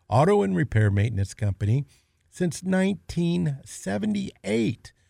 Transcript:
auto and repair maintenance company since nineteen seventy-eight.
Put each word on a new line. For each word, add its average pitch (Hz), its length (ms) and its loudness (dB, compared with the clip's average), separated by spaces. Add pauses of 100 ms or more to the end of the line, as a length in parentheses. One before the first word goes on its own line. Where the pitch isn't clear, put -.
auto 180 340 4
and 190 140 0
repair 110 340 2
maintenance 101 440 0
company 107 500 0 (460)
since - 320 -4
nineteen 175 1040 0
seventy-eight. 202 1300 -4 (180)